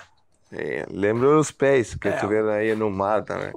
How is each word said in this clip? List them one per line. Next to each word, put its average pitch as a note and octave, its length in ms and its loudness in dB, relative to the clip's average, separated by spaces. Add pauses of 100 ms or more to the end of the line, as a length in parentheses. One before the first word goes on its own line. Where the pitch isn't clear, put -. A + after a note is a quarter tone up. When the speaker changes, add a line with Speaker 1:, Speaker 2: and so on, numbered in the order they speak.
(520)
Speaker 1:
É, D2 400 -6
lembro A#2+ 480 2
os D3 120 2
pés C3+ 440 2
que - 140 -6
Speaker 2:
É. G2 80 -2
Speaker 1:
tiveram G#2+ 320 0
aí G#2+ 260 0
no A2 160 0
mar G2 320 0
também. F#2+ 340 -8